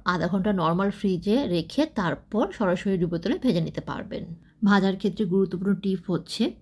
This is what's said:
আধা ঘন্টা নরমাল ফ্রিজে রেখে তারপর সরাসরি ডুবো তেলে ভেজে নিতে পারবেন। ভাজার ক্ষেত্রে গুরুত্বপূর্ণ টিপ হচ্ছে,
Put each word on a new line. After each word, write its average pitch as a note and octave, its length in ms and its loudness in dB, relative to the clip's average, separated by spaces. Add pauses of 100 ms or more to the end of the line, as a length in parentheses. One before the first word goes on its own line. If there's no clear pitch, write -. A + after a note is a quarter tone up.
আধা F3+ 220 2
ঘন্টা F#3+ 260 0
নরমাল F3+ 380 2
ফ্রিজে G3+ 560 0
রেখে F3 400 0
তারপর G#3+ 680 -2
সরাসরি F#3 460 0
ডুবো E3+ 200 0
তেলে A#3 200 -2
ভেজে F3 220 2
নিতে D3+ 200 -4
পারবেন। - 440 -8 (400)
ভাজার G3 320 4
ক্ষেত্রে G#3 280 -2
গুরুত্বপূর্ণ F#3+ 500 0
টিপ F#3+ 360 -4
হচ্ছে, - 520 -2